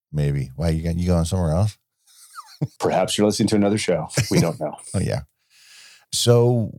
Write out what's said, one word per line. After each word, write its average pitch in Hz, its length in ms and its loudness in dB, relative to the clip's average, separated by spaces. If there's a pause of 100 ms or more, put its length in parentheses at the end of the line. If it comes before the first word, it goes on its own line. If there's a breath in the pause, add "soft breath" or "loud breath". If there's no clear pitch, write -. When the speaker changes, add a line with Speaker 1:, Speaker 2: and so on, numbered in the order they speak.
(120)
Speaker 1:
Maybe. 71 440 -2
Why, 85 140 -2
you 80 120 -2
got, 82 140 -2
you 87 100 -2
going 87 180 2
somewhere 85 280 0
else? 101 240 0 (520)
<laughs> - 500 -10
Speaker 2:
Perhaps - 400 0
you're 104 80 4
listening 104 220 2
to 110 80 2
another 101 220 2
show. 80 300 -2 (220)
We 95 100 4
don't 85 200 -2
know. - 240 -8
Speaker 1:
<laughs> - 100 -16
Oh, 95 60 -2
yeah. - 200 -4 (920 soft breath)
So 120 680 2